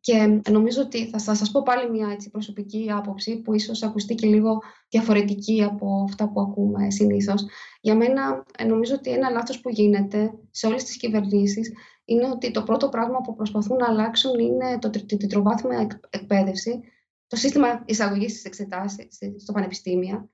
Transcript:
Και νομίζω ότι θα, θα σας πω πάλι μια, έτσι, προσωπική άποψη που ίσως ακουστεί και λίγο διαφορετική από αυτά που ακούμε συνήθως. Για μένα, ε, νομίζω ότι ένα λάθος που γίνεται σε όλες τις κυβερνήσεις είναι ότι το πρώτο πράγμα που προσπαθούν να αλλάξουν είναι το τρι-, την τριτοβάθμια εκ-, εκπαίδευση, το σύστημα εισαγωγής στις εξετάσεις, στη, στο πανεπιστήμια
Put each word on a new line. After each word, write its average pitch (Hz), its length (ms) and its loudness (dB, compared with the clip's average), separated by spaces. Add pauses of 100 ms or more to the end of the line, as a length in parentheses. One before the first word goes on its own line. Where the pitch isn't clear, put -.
Και 214 480 4
νομίζω 226 320 4
ότι 226 280 -4
θα, 220 100 -6
θα 214 160 0
σας 208 160 -2
πω 277 120 2
πάλι 247 260 0
μια, 214 220 -2
έτσι, 202 180 -10
προσωπική 208 640 -8
άποψη 208 500 -6
που 220 120 -2
ίσως 214 300 -2
ακουστεί 214 320 -2
και 220 120 2
λίγο 214 340 4 (280)
διαφορετική 208 760 2
από 196 460 0
αυτά 208 220 -2
που 202 100 -2
ακούμε 202 500 0
συνήθως. 202 540 2 (360)
Για 214 140 4
μένα, 269 480 2 (140)
ε, 233 60 -6
νομίζω 226 320 2
ότι 254 160 -6
ένα 254 180 0
λάθος 233 320 -4
που 254 80 -6
γίνεται 208 640 2 (180)
σε - 160 -4
όλες 254 160 0
τις - 140 -12
κυβερνήσεις 208 760 0 (320)
είναι 240 240 2
ότι 240 220 -4
το 214 120 -2
πρώτο - 260 0
πράγμα 240 320 -2
που 233 140 -8
προσπαθούν 208 420 -2
να 240 100 2
αλλάξουν 233 520 2
είναι 247 400 0
το 226 100 -2
τρι-, 208 160 -4
την 208 120 -2
τριτοβάθμια 208 640 0
εκ-, - 300 -4
εκπαίδευση, 208 680 -2 (480)
το 233 80 -8
σύστημα 247 500 2
εισαγωγής 208 460 0
στις - 140 -14
εξετάσεις, 196 640 -10
στη, 202 300 -12
στο - 120 -12
πανεπιστήμια 185 840 -4